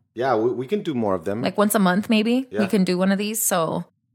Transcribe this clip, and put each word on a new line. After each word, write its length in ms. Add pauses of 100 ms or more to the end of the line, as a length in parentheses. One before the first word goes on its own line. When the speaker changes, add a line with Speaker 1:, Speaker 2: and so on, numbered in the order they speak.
(160)
Speaker 1:
Yeah, 200
we, 160
we 160
can 140
do 120
more 200
of 120
them. 160
Speaker 2:
Like, 160
once 180
a 40
month, 300
maybe 400
Speaker 1:
Yeah. 120
Speaker 2:
we 60
can 160
do 140
one 140
of 60
these. 240
So, 440 (300)